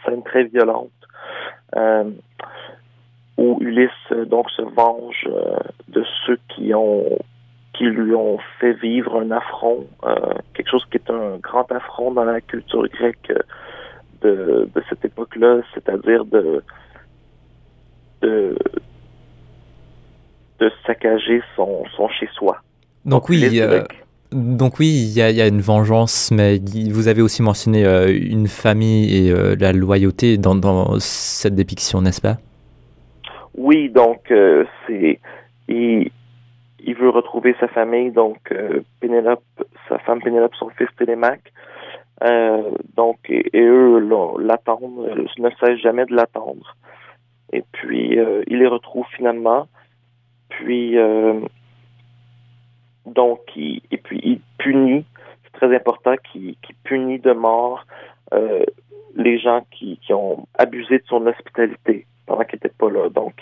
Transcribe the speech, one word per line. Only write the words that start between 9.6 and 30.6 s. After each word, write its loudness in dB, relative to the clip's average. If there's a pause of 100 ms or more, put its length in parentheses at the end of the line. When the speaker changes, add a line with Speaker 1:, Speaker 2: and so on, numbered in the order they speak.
Speaker 1:
euh, -2 (180)
quelque -8
chose -2
qui -4
est -8
un -6
grand -4
affront -6
dans 0
la -2
culture -4
grecque, -4
euh, 0 (800)
de, 0
de -2
cette -8
époque-là, 0 (140)
c'est-à-dire -2
de, 0 (1600)
de, 0 (2000)
de 2 (140)
saccager 0 (140)
son, -4 (120)
son -2
chez-soi. -4 (460)
Speaker 2:
Donc 0
Speaker 1:
Donc, -10
Speaker 2:
oui, 4
Speaker 1:
Ulysse 2
Speaker 2:
euh, 2 (140)
Speaker 1:
grec. -16 (280)
Speaker 2:
donc 0
oui, 4
il 0
y 2
a, 4
il 0
y 2
a 4
une 4
vengeance, 2
mais 4
il, -4
vous 2
avez 4
aussi 2
mentionné, 2
euh, 4
une 0
famille 2
et, 4
euh, 2
la 2
loyauté 2
dans, 2
dans 2